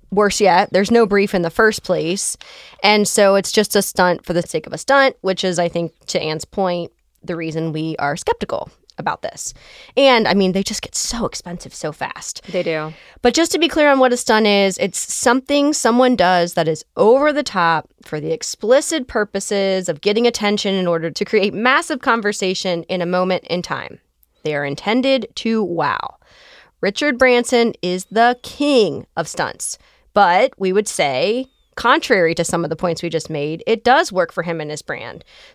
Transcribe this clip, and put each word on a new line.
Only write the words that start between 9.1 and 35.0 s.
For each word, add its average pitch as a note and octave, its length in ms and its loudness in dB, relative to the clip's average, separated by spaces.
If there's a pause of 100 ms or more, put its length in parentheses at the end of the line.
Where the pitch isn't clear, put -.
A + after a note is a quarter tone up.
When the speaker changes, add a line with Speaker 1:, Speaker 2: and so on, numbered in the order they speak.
Speaker 1:
this. - 320 -10 (420)
And, B3+ 320 4
I F3+ 60 2
mean, F#3+ 180 2
they G3 100 -2
just - 200 -8
get - 120 -12
so - 300 -6
expensive - 480 -10
so - 180 -8
fast. - 520 -12 (100)
Speaker 2:
They F3+ 100 -2
do. D#3 300 -4 (300)
Speaker 1:
But A#3+ 100 4
just E4 200 2
to F#4 60 0
be D#4+ 100 2
clear D4+ 200 2
on C#4 100 6
what B3+ 140 4
a B3 40 0
stunt A3 300 2
is, G3 300 2
it's - 220 -4
something C#4+ 720 0
someone B3 440 2
does F3 360 2
that D#3+ 160 -2
is D#3 160 -4 (140)
over C4+ 340 4
the C#4+ 100 0
top E3+ 460 0 (160)
for D3+ 160 -8
the D#3 120 -4
explicit B3+ 760 0
purposes G3 800 -2
of D3+ 140 -4
getting G#3 240 2
attention G#3 480 0
in F#3 120 0
order E3 240 0
to - 140 -4
create G3 300 0
massive C4 480 0
conversation G3 840 -2
in F3+ 160 -4
a F3 60 -2
moment F#3 380 0
in - 180 -4
time. - 380 -10 (420)
They D3+ 120 -4
are C#3+ 120 -4
intended A#3+ 720 0
to A3+ 260 -2
wow. D#3+ 540 -4 (680)
Richard A#3+ 340 0
Branson A#3+ 640 4
is F3+ 260 -4
the A#3+ 360 2
king A#3+ 640 0 (100)
of D#3+ 120 -4
stunts. - 500 -8 (340)
But G3+ 460 4
we F#3+ 160 -2
would G#3 140 0
say, F3 580 -2 (300)
contrary G#3+ 580 2
to E3 100 0
some E3+ 200 -2
of D#3 60 -4
the D#3 60 -8
points E3+ 260 -4
we F3 60 -4
just D#3+ 220 -6
made, D#3 360 -6
it A3+ 180 0
does C#4+ 260 4
work F3+ 220 -2
for F3 100 -4
him E3 180 -6
and D3+ 100 -8
his D3+ 120 -10
brand. - 420 -12 (300)